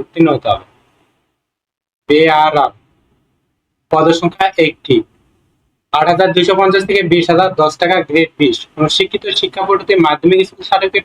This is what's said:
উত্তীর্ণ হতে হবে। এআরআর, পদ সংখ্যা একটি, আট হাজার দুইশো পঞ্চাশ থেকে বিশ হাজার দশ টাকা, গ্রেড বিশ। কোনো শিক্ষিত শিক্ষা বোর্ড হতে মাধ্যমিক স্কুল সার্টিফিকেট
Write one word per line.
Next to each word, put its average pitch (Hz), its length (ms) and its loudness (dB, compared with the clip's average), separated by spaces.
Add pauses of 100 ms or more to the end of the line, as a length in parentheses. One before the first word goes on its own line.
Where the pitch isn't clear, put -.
উত্তীর্ণ 165 340 -2
হতে 117 160 -8
হবে। - 140 -6 (1400)
এআরআর, 151 640 2 (1200)
পদ 160 140 2 (140)
সংখ্যা 175 280 -2 (200)
একটি, - 280 -2 (1000)
আট 151 180 0
হাজার 180 240 2
দুইশো 180 240 2
পঞ্চাশ 190 300 2
থেকে 196 120 0 (100)
বিশ 170 200 2
হাজার 180 180 2 (120)
দশ 156 200 0
টাকা, 180 140 0 (140)
গ্রেড 156 300 0
বিশ। 139 180 0 (180)
কোনো 156 120 -2 (100)
শিক্ষিত 196 260 -4 (160)
শিক্ষা - 260 -6
বোর্ড - 180 0
হতে 208 100 0 (120)
মাধ্যমিক 165 420 0
স্কুল - 220 -20
সার্টিফিকেট 190 360 -2